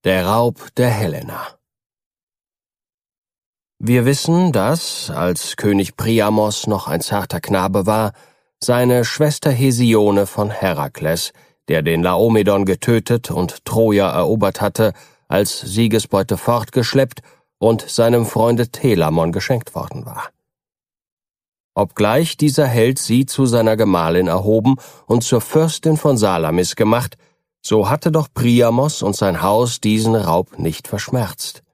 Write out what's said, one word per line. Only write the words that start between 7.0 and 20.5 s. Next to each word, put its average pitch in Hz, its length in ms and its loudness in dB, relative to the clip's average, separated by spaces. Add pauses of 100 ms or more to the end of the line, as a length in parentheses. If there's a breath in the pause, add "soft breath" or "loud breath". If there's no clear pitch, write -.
Knabe 95 460 -2
war, 107 280 0 (460 soft breath)
seine 123 460 2
Schwester 147 460 0
Hesione 113 760 2
von 104 240 -4
Herakles, 80 800 -4 (360 soft breath)
der 80 160 0
den 82 180 0
Laomedon 101 640 2
getötet 117 640 0
und 90 360 -4
Troja 107 440 2
erobert 95 500 0
hatte, 104 340 0 (340 soft breath)
als 98 340 -2
Siegesbeute 104 760 0
fortgeschleppt 120 840 -2 (380 soft breath)
und 110 280 2
seinem 117 380 2
Freunde 117 440 0
Telamon 82 640 0
geschenkt 113 440 -4
worden 120 320 -10
war. - 240 -14 (1400)